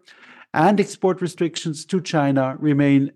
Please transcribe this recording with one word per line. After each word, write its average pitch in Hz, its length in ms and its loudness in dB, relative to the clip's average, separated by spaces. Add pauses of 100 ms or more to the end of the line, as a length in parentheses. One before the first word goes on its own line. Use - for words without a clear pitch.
(520)
and 190 260 2
export 185 440 -2
restrictions 160 640 -6
to 190 120 -2
China 139 600 0
remain 139 580 2